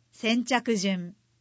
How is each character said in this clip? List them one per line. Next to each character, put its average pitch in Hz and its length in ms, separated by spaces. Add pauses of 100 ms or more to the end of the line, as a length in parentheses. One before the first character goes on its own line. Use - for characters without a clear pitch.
(120)
先 233 340
着 254 300
順。 180 380 (280)